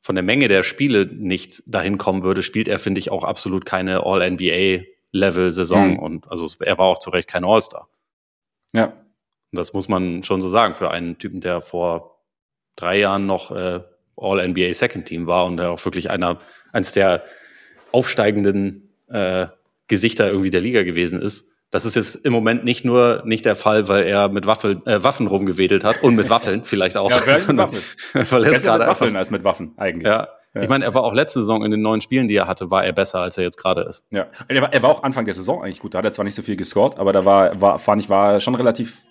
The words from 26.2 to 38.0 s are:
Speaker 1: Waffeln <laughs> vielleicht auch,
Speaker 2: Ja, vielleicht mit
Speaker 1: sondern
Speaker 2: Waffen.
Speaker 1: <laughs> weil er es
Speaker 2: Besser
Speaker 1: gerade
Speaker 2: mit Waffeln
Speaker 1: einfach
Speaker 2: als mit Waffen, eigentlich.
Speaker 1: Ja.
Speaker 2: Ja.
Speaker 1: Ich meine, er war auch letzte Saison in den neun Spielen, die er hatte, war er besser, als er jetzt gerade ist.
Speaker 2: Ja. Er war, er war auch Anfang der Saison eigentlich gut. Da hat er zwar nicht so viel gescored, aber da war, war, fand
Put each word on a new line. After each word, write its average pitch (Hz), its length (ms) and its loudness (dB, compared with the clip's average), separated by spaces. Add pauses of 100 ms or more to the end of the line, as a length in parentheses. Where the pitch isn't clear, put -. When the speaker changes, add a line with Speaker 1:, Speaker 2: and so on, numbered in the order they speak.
Speaker 1:
Waffeln 110 320 0
<laughs> - 40 -16
vielleicht 92 320 0
auch, 98 120 2
Speaker 2:
Ja, 123 80 4
vielleicht 143 320 2
mit 143 80 4
Speaker 1:
sondern - 160 2
Speaker 2:
Waffen. 98 80 -6 (320)
Speaker 1:
<laughs> 131 180 0
weil 123 120 4
er - 80 6
es 127 60 4
Speaker 2:
Besser 101 100 0
Speaker 1:
gerade 113 160 4
Speaker 2:
mit 127 80 2
Waffeln 120 180 0
Speaker 1:
einfach 101 100 -4
Speaker 2:
als 92 120 -4
mit 92 120 -4
Waffen, 90 340 -2
eigentlich. 87 300 -4
Speaker 1:
Ja. 107 220 0 (240)
Speaker 2:
Ja. 101 80 -6
Speaker 1:
Ich 101 80 -4
meine, 131 160 2
er 110 80 -2
war 127 100 2
auch 107 100 0
letzte 135 260 0
Saison 107 260 0
in 107 60 0
den 107 100 0
neun 110 200 0
Spielen, 131 260 0
die 104 80 0
er 90 120 2
hatte, 92 220 -6
war 95 160 2
er 92 80 -2
besser, 95 280 -2
als 90 180 -6
er 90 40 0
jetzt 90 140 -4
gerade - 240 -2
ist. - 300 -10
Speaker 2:
Ja. 98 160 -4 (200)
Er 139 140 2
war, 139 100 0
er 131 120 2
war 135 80 6
auch 151 100 2
Anfang 131 240 -2
der 101 80 -4
Saison 92 300 -4
eigentlich 92 160 -10
gut. - 160 -12
Da - 20 0
hat 98 80 -2
er 104 60 0
zwar 104 140 -4
nicht 101 100 -6
so 107 80 -10
viel 104 120 -4
gescored, 101 440 0
aber 98 120 2
da 95 140 4
war, 98 340 6
war, 98 200 4
fand 104 240 2